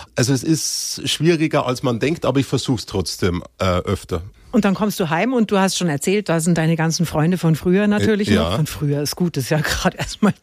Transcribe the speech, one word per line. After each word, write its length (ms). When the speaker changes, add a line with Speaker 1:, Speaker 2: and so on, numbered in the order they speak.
Speaker 1:
Also 200
es 80
ist 680
schwieriger, 580
als 160
man 180
denkt, 260
aber 140
ich 60
versuch's 400
trotzdem, 560
äh, 60
öfter. 580
Speaker 2:
Und 140
dann 80
kommst 260
du 80
heim 240
und 200
du 60
hast 200
schon 100
erzählt, 400
da 120
sind 180
deine 180
ganzen 300
Freunde 320
von 160
früher 320
natürlich 440
Speaker 1:
Äh, 40
Speaker 2:
noch. 160
Speaker 1:
ja. 60
Speaker 2:
Von 100
früher 340
ist 160
gut, 220
ist 100
ja 120
<laughs> 20
grad 320
erst 280
mal 200